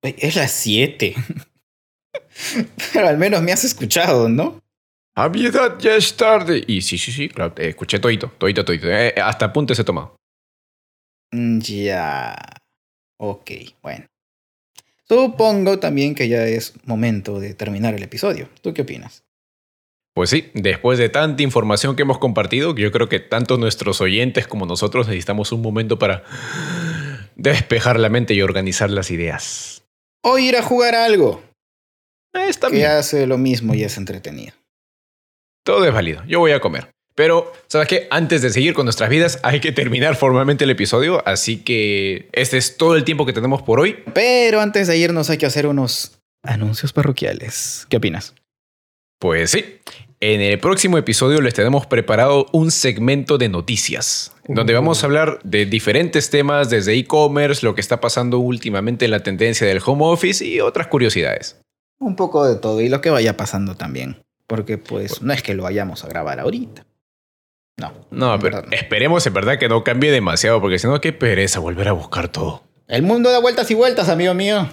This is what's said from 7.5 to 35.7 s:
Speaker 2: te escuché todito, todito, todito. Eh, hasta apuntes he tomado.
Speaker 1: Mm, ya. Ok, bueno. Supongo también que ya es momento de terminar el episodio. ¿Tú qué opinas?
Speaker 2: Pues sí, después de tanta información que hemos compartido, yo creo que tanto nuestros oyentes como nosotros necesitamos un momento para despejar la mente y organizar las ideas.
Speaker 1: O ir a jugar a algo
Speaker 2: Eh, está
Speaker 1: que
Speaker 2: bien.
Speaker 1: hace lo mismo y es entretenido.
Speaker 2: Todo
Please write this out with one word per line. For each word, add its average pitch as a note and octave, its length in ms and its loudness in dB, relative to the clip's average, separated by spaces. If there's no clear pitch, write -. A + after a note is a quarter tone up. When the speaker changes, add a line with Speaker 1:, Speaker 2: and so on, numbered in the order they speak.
Speaker 2:
te E2 160 -6
escuché F2+ 300 -6
todito, A2 380 -2
todito, G2 260 0
todito. E2 260 -2
Eh, G#2+ 320 2
hasta A2 240 0
apuntes A#2+ 340 0
he A2+ 40 0
tomado. D#2+ 320 -6
Speaker 1:
Mm, A#2 280 0
ya. F2+ 760 -4
Ok, G2+ 320 -10
bueno. - 240 -14
Supongo A3 720 2
también D3 360 0
que B2+ 140 -2
ya A#2 180 2
es A2+ 260 -4
momento A2 540 -2
de G2+ 140 -10
terminar G#2 420 -4
el G2+ 80 -8
episodio. D3+ 440 -6
¿Tú - 120 -6
qué D3+ 100 -4
opinas? - 400 -14
Speaker 2:
Pues F2 160 0
sí, D#3+ 240 0
después G#2 460 0
de A#2 100 2
tanta D3 340 0
información B2 520 0
que C3+ 60 -2
hemos C3+ 160 0
compartido, B2+ 580 0
yo G#2 160 0
creo A#2 180 0
que F#2+ 100 0
tanto A#2+ 380 -2
nuestros G#2+ 440 -2
oyentes G#2+ 460 0
como G2+ 180 -6
nosotros G#2 420 -2
necesitamos G2+ 440 -4
un A2+ 100 -4
momento A2 380 -2
para F#2+ 240 0
despejar A#2 640 0
la A2 100 4
mente A2+ 240 0
y G2 80 4
organizar F#2+ 480 0
las G2 220 -4
ideas. - 720 -8
Speaker 1:
O B3+ 140 4
ir B3+ 200 2
a A#3 60 0
jugar A#3+ 320 2
a A3+ 100 2
algo F3 360 4
Speaker 2:
Eh, F#4 160 -2
está - 200 -2
Speaker 1:
que - 80 0
Speaker 2:
bien. D3+ 140 4
Speaker 1:
hace C#3+ 360 0
lo B2+ 100 0
mismo A#2+ 360 0
y G#2+ 100 0
es G#2 140 -6
entretenido. F#2+ 560 -12
Speaker 2:
Todo G3 200 4